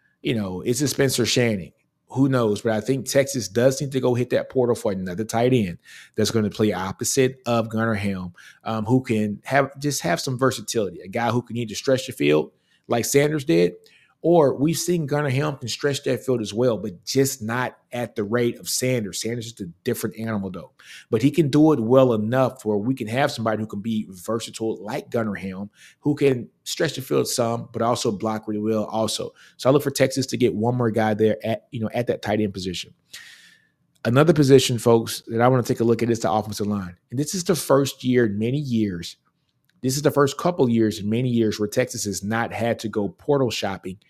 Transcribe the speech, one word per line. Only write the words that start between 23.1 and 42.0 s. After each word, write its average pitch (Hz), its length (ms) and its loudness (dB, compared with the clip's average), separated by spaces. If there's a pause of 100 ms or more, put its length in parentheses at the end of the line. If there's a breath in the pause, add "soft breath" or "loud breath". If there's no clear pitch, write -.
somebody 110 300 -2
who 107 60 -6
can 101 140 -10
be 110 280 -4
versatile 107 760 -6
like 110 280 -10
Gunnar 110 240 -2
Helm, 95 340 -10 (300 loud breath)
who 147 160 0
can 135 340 0 (140)
stretch - 320 -2
the 131 80 -8
field 131 240 0
some, 117 440 -2
but - 120 -4
also 120 280 0
block 107 360 -4
really 107 140 -4
well 107 240 0
also. - 460 -4 (260 loud breath)
So - 120 2
I 139 40 6
look 143 100 2
for 139 80 -2
Texas 135 360 0
to 120 100 -6
get 113 180 2
one 113 180 0
more 123 160 0
guy 110 240 0
there 107 320 2
at, 110 240 -4
you 123 100 -10
know, 107 140 -4
at 123 140 -2
that - 160 -2
tight 107 180 0
end 101 120 -2
position. 90 420 -8 (1080 loud breath)
Another 143 280 6
position, 135 460 6
folks, 113 480 2
that 113 120 -2
I 120 80 6
wanna 131 140 4
take 117 200 -2
a - 20 2
look 113 180 2
at 117 80 2
is 117 120 0
the 113 100 0
offensive 107 340 -2
line. 98 320 -6 (140)
And 120 80 -4
this 156 160 -4
is 180 80 -4
the 180 120 0
first 139 480 2
year 123 220 4
in 104 140 -2
many 120 180 -2
years, 107 600 -2 (640)
this 131 140 -2
is 147 40 -4
the 147 80 2
first 143 300 2
couple 175 280 2
years 110 300 2
in 98 100 -8
many 120 220 0
years 113 300 2
where 104 100 -2
Texas 123 360 -2